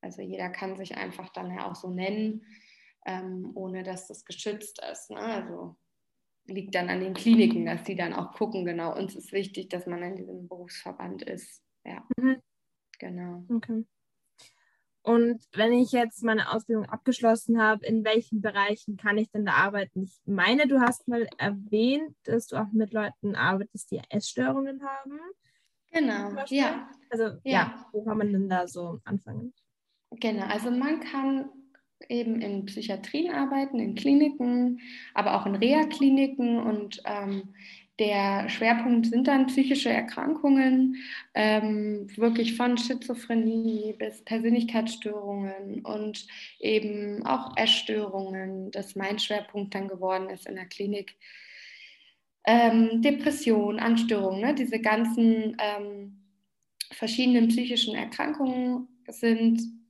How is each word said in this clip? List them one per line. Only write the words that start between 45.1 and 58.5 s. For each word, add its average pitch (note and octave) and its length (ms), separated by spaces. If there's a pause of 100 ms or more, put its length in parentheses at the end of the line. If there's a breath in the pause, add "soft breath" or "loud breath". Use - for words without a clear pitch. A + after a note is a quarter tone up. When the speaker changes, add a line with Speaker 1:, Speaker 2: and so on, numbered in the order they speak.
Speaker 1:
und G#3+ 440 (320 loud breath)
eben G#3 640
auch - 320
Essstörungen, F#3+ 1120
das G3+ 260
mein G3 220
Schwerpunkt G#3 560
dann G3 140
geworden F#3+ 420
ist F#3+ 180
in F#3+ 100
der F#3 100
Klinik. G3+ 500 (1300 loud breath)
Ähm, A3+ 560
Depression, A3+ 760
Angststörungen, A3+ 640
ne? C#4 140
Diese A#3 240
ganzen, A3 800
ähm, G3+ 640 (680)
verschiedenen A#3+ 560
psychischen A#3+ 460
Erkrankungen B3+ 920 (220)